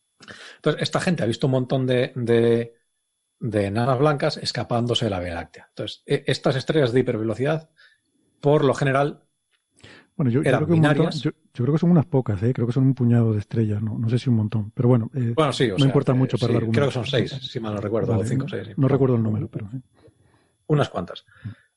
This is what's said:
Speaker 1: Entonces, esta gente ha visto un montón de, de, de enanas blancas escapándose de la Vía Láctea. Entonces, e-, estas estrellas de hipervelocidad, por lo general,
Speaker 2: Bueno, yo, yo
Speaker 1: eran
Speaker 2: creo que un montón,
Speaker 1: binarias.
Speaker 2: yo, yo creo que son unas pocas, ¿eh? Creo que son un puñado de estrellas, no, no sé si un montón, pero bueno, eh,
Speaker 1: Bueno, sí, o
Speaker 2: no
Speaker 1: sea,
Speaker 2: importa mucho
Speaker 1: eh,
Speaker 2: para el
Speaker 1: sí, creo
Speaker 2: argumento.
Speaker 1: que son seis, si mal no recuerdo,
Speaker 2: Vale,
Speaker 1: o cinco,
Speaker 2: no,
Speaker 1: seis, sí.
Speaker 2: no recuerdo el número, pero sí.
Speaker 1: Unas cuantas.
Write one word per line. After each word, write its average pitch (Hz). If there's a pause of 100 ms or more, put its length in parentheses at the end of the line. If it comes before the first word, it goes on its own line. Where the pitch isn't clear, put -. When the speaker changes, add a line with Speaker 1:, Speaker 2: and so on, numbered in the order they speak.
(580)
Speaker 1:
Entonces, -
esta 147
gente 170
ha 110
visto 117
un 135
montón 131
de, 127
de, 117 (640)
de 104
enanas 120
blancas 151
escapándose 117
de 107
la 92
Vía 87
Láctea. -
Entonces, -
e-, 143
estas 135
estrellas 139
de 127
hipervelocidad, 123 (720)
por 147
lo 127
general, 139 (920)
Speaker 2:
Bueno, 131
yo, 139
yo 143
Speaker 1:
eran 120
Speaker 2:
creo 151
que 170
un 160
montón, 147
Speaker 1:
binarias. 160
Speaker 2:
yo, 147
yo -
creo 135
que 160
son 175
unas 160
pocas, 113
¿eh? 123
Creo 117
que 120
son 135
un 131
puñado 117
de 104
estrellas, 107
no, 113
no 113
sé 120
si -
un 120
montón, 107
pero 120
bueno, 117
eh, 120
Speaker 1:
Bueno, 147
sí, 135
o 107
Speaker 2:
no 92
Speaker 1:
sea, 135
Speaker 2:
importa 135
mucho 127
Speaker 1:
eh, -
Speaker 2:
para 120
el 120
Speaker 1:
sí, 110
creo 139
Speaker 2:
argumento. -
Speaker 1:
que 123
son 117 (240)
seis, -
si 131
mal 110
no 101
recuerdo, 101
Speaker 2:
Vale, 107
Speaker 1:
o 107
cinco, 135
Speaker 2:
no, -
Speaker 1:
seis, 101
sí. 107
Speaker 2:
no 135
recuerdo 131
el 113
número, 107
pero 101
sí. 131 (880)
Speaker 1:
Unas 147
cuantas. - (520)